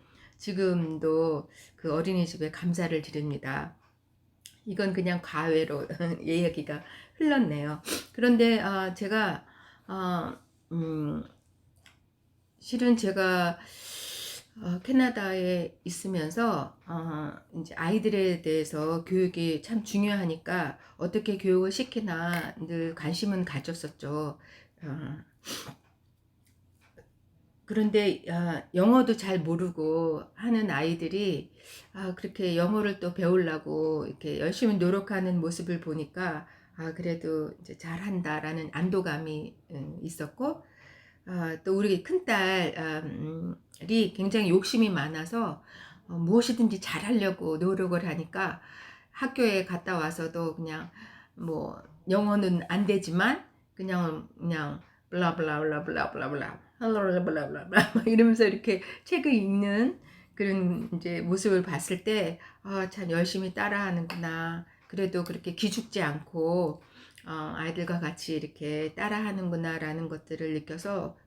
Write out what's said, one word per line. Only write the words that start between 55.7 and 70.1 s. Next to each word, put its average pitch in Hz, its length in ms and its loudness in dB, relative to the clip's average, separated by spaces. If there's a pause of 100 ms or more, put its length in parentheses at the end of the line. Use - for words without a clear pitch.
블라블라블라블라 180 920 0
<laughs> - 240 4
막 226 120 2
이러면서 226 380 8
이렇게 - 360 2 (220)
책을 294 300 2
읽는 202 680 2 (360)
그런 190 580 0
이제 170 280 -4
모습을 185 420 2
봤을 180 400 -4
때, 185 360 0 (220)
아, 196 280 -4
참 185 200 -8
열심히 180 460 0
따라하는구나. 170 1120 -2 (220)
그래도 185 360 -2
그렇게 175 320 -8
기죽지 208 480 -2
않고, 160 800 0 (420)
어, 160 300 -8
아이들과 170 440 -4
같이 160 360 -4
이렇게 151 580 -4
따라하는구나라는 170 1160 -4
것들을 156 440 -6